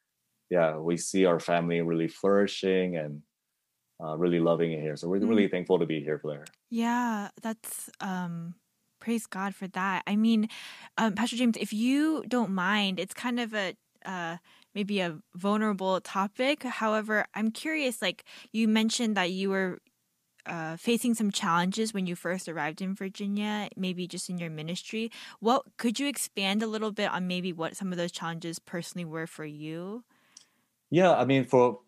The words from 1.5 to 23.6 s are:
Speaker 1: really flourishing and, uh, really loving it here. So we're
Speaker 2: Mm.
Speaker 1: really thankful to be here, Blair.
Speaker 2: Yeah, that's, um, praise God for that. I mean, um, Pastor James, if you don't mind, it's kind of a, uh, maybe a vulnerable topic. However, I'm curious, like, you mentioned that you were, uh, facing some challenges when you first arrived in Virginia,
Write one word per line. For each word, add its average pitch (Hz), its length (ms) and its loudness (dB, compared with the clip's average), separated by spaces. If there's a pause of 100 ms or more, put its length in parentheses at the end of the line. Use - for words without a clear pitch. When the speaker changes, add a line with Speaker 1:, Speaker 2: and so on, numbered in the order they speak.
Speaker 1:
really 82 260 2
flourishing 95 920 2
and, 76 260 -8 (800)
uh, 78 140 -4
really 87 220 4
loving 82 340 4
it 76 80 -4
here. 76 160 -4
So 85 120 -6
we're 98 120 2
Speaker 2:
Mm. 113 80 2
Speaker 1:
really 104 200 6
thankful 90 300 2
to 85 80 2
be 78 160 -2
here, 76 160 -2
Blair. 73 260 -8 (240)
Speaker 2:
Yeah, 233 600 -2 (120)
that's, - 480 -10 (120)
um, 175 540 -6 (440)
praise 226 280 -4
God 190 280 -6
for 190 140 -8
that. 190 380 -2
I 202 80 0
mean, 220 340 4 (480)
um, 220 160 4
Pastor 233 240 0
James, 240 220 4
if 202 140 -6
you 269 540 2
don't 220 240 0
mind, 190 480 2
it's 185 140 -6
kind 240 260 -4
of 226 140 -4
a, 196 220 -2 (300)
uh, 175 320 -6 (360)
maybe 202 260 -2
a 170 200 -2 (160)
vulnerable 190 640 0
topic. 254 640 -2
However, 214 640 0 (100)
I'm 220 160 0
curious, 294 500 -4
like, 185 240 -2 (260)
you 226 160 2
mentioned 220 500 2
that 175 140 2
you 190 180 -2
were, 190 300 0 (640)
uh, 165 320 -6
facing 233 380 2
some 208 160 2
challenges 190 640 2
when 190 140 -2
you 175 80 -4
first 180 340 -4
arrived 160 320 -4
in 190 140 -4
Virginia, 202 840 -4